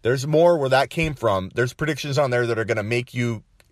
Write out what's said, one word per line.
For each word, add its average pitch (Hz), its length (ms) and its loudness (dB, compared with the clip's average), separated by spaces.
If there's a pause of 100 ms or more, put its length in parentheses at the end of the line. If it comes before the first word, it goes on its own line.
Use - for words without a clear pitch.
There's 131 240 0
more 165 300 4
where 135 120 -2
that 131 220 4
came 160 240 -4
from. 95 400 -2
There's 123 180 -2
predictions 147 460 -4
on 139 100 2
there 120 160 0
that 113 140 -2
are 110 60 -2
gonna 107 180 -2
make 120 320 -4
you 120 280 -4 (280)